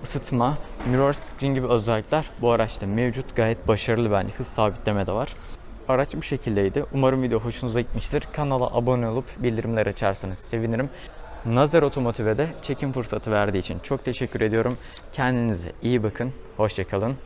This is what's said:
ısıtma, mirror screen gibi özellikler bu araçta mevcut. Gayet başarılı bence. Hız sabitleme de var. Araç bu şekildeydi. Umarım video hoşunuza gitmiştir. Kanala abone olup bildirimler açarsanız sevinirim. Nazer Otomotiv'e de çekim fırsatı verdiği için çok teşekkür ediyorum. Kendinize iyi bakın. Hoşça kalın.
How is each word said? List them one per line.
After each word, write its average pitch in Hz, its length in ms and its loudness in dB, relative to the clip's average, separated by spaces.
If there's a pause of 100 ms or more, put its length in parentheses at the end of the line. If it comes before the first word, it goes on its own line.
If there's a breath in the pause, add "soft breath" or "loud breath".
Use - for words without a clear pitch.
ısıtma, 127 540 0 (280)
mirror 131 280 4
screen 139 400 -2
gibi 131 140 0
özellikler 117 580 2 (160)
bu 120 100 6
araçta 110 360 2
mevcut. 120 480 0
Gayet 113 320 2
başarılı 113 440 2
bence. 101 220 2
Hız 123 140 -6
sabitleme 101 600 0
de 98 40 -2
var. 113 240 -2 (540 loud breath)
Araç 135 260 2
bu 156 80 -6
şekildeydi. 107 680 0
Umarım 131 300 4
video 113 160 2
hoşunuza 117 420 -2
gitmiştir. - 520 -2
Kanala 135 320 0
abone 120 420 2
olup 117 180 -2 (120)
bildirimler 113 500 0
açarsanız 98 520 -2
sevinirim. 117 500 -2 (560 loud breath)
Nazer 143 360 6
Otomotiv'e 117 560 0
de 151 100 0 (140)
çekim 139 300 -4
fırsatı 113 400 -2
verdiği 104 260 2
için 87 220 -4
çok - 260 -4
teşekkür 120 360 -2
ediyorum. 113 360 2 (340 loud breath)
Kendinize 117 600 0 (100)
iyi 117 220 2
bakın. 120 280 -2 (260)
Hoşça 104 300 0
kalın. 110 280 0 (100)